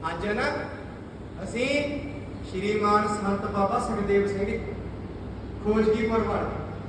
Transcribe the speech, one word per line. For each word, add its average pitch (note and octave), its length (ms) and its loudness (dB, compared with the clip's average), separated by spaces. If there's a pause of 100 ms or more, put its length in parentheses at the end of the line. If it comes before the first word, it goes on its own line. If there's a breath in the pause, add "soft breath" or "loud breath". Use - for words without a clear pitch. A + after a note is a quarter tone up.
ਅੱਜ F3 180 -4
ਨਾ A3+ 160 0 (1000)
ਅਸੀਂ C#4 560 0 (520)
ਸ਼੍ਰੀਮਾਨ G#3 560 4
ਸੰਤ G3 380 0
ਬਾਬਾ G3 340 2
ਸੁਖਦੇਵ G3+ 480 4
ਸਿੰਘ G3 180 0
ਜੀ, A3+ 120 -2 (1040)
ਖੋਜਕੀਪੁਰ A3 560 4
ਵਾਲੇ - 560 -2 (140)